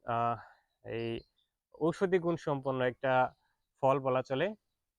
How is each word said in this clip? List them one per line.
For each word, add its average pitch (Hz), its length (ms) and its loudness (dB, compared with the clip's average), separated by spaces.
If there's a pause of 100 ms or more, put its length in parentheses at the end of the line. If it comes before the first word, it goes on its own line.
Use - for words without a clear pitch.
আহ, 117 320 0 (480)
এই 113 360 -6 (600)
ঔষধি 175 380 0
গুণসম্পন্ন 143 640 -2
একটা 127 520 2 (460)
ফল 135 180 4
বলা 131 240 0
চলে। 151 320 -2 (440)